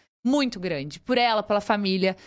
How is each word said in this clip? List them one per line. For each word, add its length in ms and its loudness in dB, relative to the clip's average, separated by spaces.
Muito 340 0
grande. 420 -6
Por 160 0
ela, 260 2
pela 160 0
família. 560 0